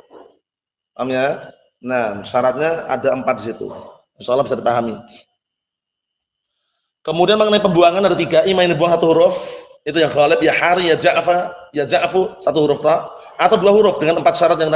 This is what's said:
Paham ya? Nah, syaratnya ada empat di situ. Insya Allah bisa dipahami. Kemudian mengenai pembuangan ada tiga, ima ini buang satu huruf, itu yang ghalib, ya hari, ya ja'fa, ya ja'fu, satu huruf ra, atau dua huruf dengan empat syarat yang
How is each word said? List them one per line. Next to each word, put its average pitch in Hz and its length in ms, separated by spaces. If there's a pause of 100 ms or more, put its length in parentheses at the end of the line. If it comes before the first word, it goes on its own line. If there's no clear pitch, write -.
(960)
Paham 127 160
ya? 135 400 (300)
Nah, 113 400
syaratnya 131 680
ada 127 240
empat 123 300
di 113 100
situ. 104 140 (500)
Insya 120 160
Allah 135 140
bisa 131 100
dipahami. 117 380 (2000)
Kemudian 175 320
mengenai 214 240
pembuangan 180 480
ada 175 80
tiga, 160 320
ima 185 160
ini 175 80
buang 170 240
satu 165 160
huruf, 170 240 (480)
itu 151 160
yang 151 80
ghalib, 147 320
ya 160 160
hari, 175 320
ya 156 80
ja'fa, 170 560 (240)
ya 143 80
ja'fu, 175 560
satu 151 240
huruf 143 160
ra, 151 320 (240)
atau 185 240
dua 202 160
huruf 202 240
dengan 160 240
empat - 160
syarat 170 160
yang 156 200